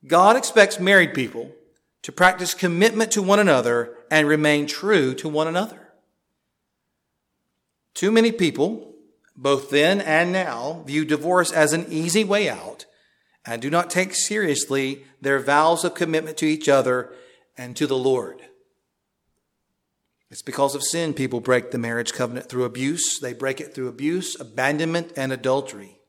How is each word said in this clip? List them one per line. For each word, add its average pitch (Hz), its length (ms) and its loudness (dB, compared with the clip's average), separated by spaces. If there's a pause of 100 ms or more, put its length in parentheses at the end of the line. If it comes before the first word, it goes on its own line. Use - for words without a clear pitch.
God 185 280 6
expects 214 440 4
married 180 340 4
people 120 380 -6 (500)
to - 100 -12
practice 180 420 2
commitment 208 580 0
to 202 100 0
one 196 180 4
another 120 560 2 (160)
and 156 160 4
remain 151 400 2
true 160 480 0
to 156 140 -8
one 151 180 -2
another. 180 460 -6 (2000)
Too 196 180 0
many 226 200 4
people, 185 640 -2 (420)
both 135 340 0
then 165 320 2
and 165 300 0
now, 160 540 -6
view 147 200 -2
divorce 165 460 0
as 156 220 4
an 165 160 -2
easy 170 340 0
way 202 260 0
out 101 360 -12 (600)
and 117 160 -8
do 135 80 -6
not 170 200 0
take 185 260 -2
seriously 139 880 -2 (180)
their 139 180 2
vows 156 440 4
of 175 120 -2
commitment 156 420 -2
to 160 80 -2
each 151 240 0
other 127 440 2 (440)
and 123 180 -14
to 147 120 -2
the 131 100 -2
Lord. 127 420 -2 (1900)
It's - 120 -18
because 139 320 -2
of 139 100 -6
sin 165 300 -4
people 123 260 -4
break 123 300 0
the 127 80 -6
marriage 117 340 -4
covenant 123 380 -6
through 127 140 -2
abuse. 131 560 -4
They 127 140 -8
break 131 280 -6
it - 140 -16
through 127 120 -6
abuse, 151 520 -4
abandonment, 151 760 -4
and 135 160 -4
adultery. 127 760 -4